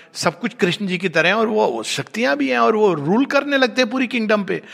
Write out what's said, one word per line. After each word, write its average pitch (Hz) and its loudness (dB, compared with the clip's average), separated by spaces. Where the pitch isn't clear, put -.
सब - -4
कुछ 233 -6
कृष्ण 190 -2
जी 180 -2
की 185 -4
तरह 165 2
है, 196 2
और 220 0
वो, 214 0
वो 113 -4
शक्तियां 233 -4
भी 277 -2
हैं 247 0
और 233 4
वो 214 4
रूल 170 2
करने 277 0
लगते 254 2
हैं 226 0
पूरी 262 -2
किंगडम 220 0
पे। 170 -4